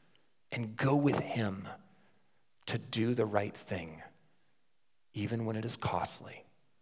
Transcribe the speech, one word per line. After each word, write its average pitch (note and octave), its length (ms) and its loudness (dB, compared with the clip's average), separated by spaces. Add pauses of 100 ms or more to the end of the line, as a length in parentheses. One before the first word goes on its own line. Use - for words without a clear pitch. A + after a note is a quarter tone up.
(500)
and A2+ 260 -4
go C#3 200 4
with C#3+ 240 4
him G2 480 -2 (1000)
to A#2+ 120 -2
do A2+ 360 2
the A2+ 120 4
right G#2 300 2
thing, E2 460 -8 (1120)
even A2 300 -2
when A2 120 0
it A2 80 -2
is A#2 120 -4
costly, - 680 -4 (380)